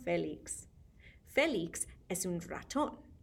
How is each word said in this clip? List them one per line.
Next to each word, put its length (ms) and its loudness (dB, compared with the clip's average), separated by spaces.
Félix. 640 -2
Félix 600 2
es 180 0
un 140 0
ratón. 580 -2